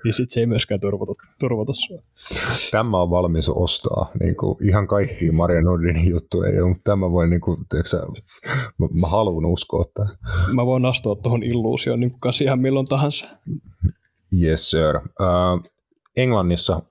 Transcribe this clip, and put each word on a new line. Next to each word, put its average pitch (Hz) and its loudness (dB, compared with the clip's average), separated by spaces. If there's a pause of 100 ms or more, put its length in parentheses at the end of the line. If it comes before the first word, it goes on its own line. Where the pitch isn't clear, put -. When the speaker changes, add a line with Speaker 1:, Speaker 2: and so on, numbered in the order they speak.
Speaker 1:
niin 113 0
sit 123 -2
se 117 -2
ei 117 2
myöskään 113 0
turvota, 101 -4 (280)
turvota 120 -2
sua. - -8 (720)
Speaker 2:
Tämä 107 2
on 87 2
valmis 85 2
ostaa, - -2 (100)
niinku, 87 0
ihan 101 4
kaikkia 87 0
Mario 85 2
Nordinin 85 2
juttuja 87 -2
ei 92 2
oo, 87 4
mut 92 -2
tämä 98 0
voi, 85 2
niinku, 85 0 (120)
tiiäksä, - -2 (800)
mä, 85 2
mä 85 2
haluun 87 0
uskoa - -2 (100)
tää. 104 -2 (460)
Speaker 1:
Mä 123 0
voin 127 2
astua 120 0
tohon 117 0
illuusioon, 120 0
niinku, 123 -2
kas 123 -2
ihan 135 2
milloin 135 2
tahansa. 143 -2 (1160)
Speaker 2:
Yes, 80 0
sir. 78 2
Ö, 69 -6 (920)
Englannissa 92 0